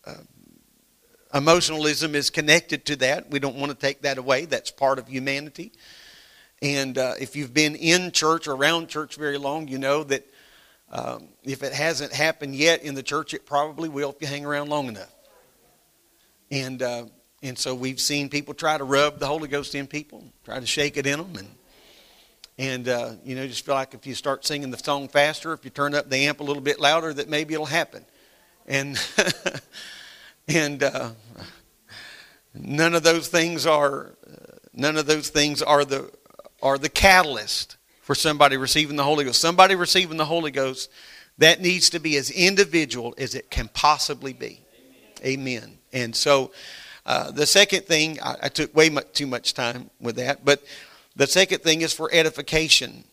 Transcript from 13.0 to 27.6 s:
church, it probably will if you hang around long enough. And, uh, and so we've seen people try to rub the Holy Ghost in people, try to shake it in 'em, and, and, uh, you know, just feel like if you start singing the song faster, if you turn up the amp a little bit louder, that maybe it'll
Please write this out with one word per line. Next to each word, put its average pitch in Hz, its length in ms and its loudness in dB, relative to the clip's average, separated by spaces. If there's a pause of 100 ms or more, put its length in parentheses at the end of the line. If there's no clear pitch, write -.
church, 151 320 -6
it - 100 -12
probably 151 440 -4
will 143 220 -6
if 139 100 -20
you 160 60 -8
hang 143 200 -8
around 147 240 -4
long 147 180 -2
enough. 98 260 -14 (1400)
And, 131 320 -6
uh, 120 220 -4 (380)
and 127 160 -10
so 131 160 -4
we've 127 260 -6
seen 143 300 -2
people 147 240 -6
try 156 240 -2
to 139 60 -6
rub 139 340 2
the 139 80 -2
Holy 151 220 -4
Ghost 143 260 -6
in 139 120 -6
people, - 380 -14 (200)
try 113 140 -10
to 123 80 -8
shake 143 300 0
it 139 100 -2
in 143 140 0
'em, 180 160 -12
and, 101 120 -14 (1080)
and, 127 320 -6
uh, 117 240 -2 (100)
you 131 140 -10
know, 131 100 -8
just 120 200 -10
feel 143 80 0
like 135 180 -4
if - 140 -20
you 131 80 -10
start 135 320 -4
singing 143 240 -4
the 120 80 -10
song 143 300 -2
faster, 151 440 2
if 151 120 -10
you 131 60 -14
turn 143 240 -2
up 143 140 -2
the 131 80 0 (100)
amp 147 140 -2
a - 20 -8
little 143 200 -4
bit 139 180 -2
louder, 160 320 2
that 139 160 -6
maybe 156 260 -2
it'll 151 120 -4